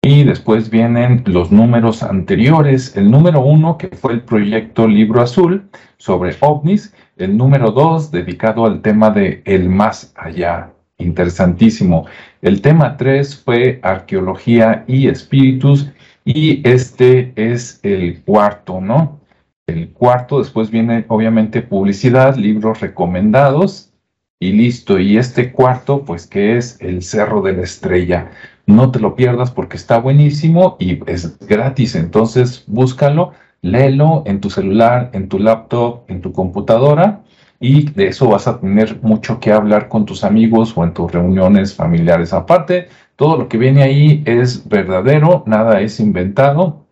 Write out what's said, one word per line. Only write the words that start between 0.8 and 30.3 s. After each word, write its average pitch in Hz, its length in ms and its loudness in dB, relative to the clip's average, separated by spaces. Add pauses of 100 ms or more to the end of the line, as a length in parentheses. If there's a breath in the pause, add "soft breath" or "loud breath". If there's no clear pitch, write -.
los 87 240 0
números 113 520 2
anteriores. 131 920 0
El 101 140 4
número 156 300 4
uno, 156 380 2
que 185 100 -12
fue - 240 -6
el 117 100 -6
proyecto 110 640 -2
Libro 110 340 2
Azul 180 480 0 (280 loud breath)
sobre 87 440 -4
ovnis. 151 540 -2 (220 soft breath)
El 107 200 -4
número 127 340 2
dos, 151 400 0
dedicado 90 540 -4
al 92 160 -2
tema 107 300 2
de 101 340 -2
el 92 240 0
más 104 480 -2
allá. 85 560 -8 (240)
Interesantísimo. 90 1080 0 (360 loud breath)
El 175 180 0
tema 147 380 2
tres 135 360 -2
fue 123 480 -2
arqueología 98 1040 -2
y 131 220 0
espíritus. 139 840 0 (340 loud breath)
Y 151 440 0
este 127 680 2
es 117 480 -6
el 90 400 -4
cuarto, 104 580 -2
¿no? 131 400 -2 (460)
El 82 240 -8
cuarto, 123 480 0
después 110 320 -4
viene 113 380 -2
obviamente 110 540 -2
publicidad, 135 760 0
libros 107 440 -2
recomendados 107 1120 -2 (460)
y 92 140 -4
listo. 110 460 0
Y 101 180 2
este 127 340 -2
cuarto, 131 540 -2
pues 85 220 -12
que 104 320 -2
es - 220 -10
El 92 220 -8
Cerro 107 380 -2
de 92 140 -2
la 92 80 -6
Estrella. 85 680 -4 (360 loud breath)
No 123 240 6
te 123 100 -4
lo 104 160 -4
pierdas 123 340 0
porque - 280 -10
está 117 200 0
buenísimo 147 800 2